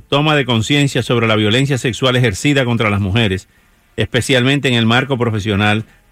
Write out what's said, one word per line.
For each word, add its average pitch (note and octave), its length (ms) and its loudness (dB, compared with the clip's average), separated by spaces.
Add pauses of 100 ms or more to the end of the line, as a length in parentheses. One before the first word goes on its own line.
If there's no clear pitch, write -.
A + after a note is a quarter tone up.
toma D3+ 260 2
de C#3 100 0
conciencia C3 560 0
sobre A#2 260 0
la A2 100 2
violencia B2 400 0
sexual B2+ 400 -2
ejercida B2+ 480 0
contra A#2 240 0
las G2+ 100 0
mujeres, G2 480 -2 (480)
especialmente B2+ 720 0
en B2+ 80 0
el A2+ 100 2
marco B2+ 320 0
profesional, G#2+ 680 0 (260)